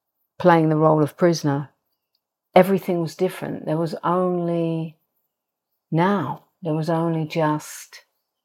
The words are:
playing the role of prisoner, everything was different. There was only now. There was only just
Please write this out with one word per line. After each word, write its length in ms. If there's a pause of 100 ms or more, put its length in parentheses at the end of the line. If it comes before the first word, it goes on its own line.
(380)
playing 320
the 60
role 260
of 160
prisoner, 520 (840)
everything 480
was 140
different. 500
There 120
was 260
only 960 (920)
now. 520 (180)
There 120
was 160
only 360
just 760 (420)